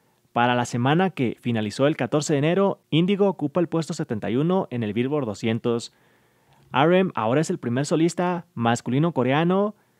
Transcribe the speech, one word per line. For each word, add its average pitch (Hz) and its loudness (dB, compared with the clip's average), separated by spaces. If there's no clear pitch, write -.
Para 123 2
la 123 0
semana 156 2
que 123 -2
finalizó 117 0
el 156 2
catorce 147 -2
de 143 2
enero, 180 0
Indigo 185 2
ocupa 160 -2
el 165 -2
puesto 165 -4
setenta 120 -6
y 110 0
uno 175 0
en 120 -6
el 104 -4
Billboard 131 -2
doscientos. 113 -2
R 160 4
M 190 0
ahora 117 0
es 160 -2
el 175 -2
primer 127 -2
solista 175 0
masculino 120 0
coreano 175 0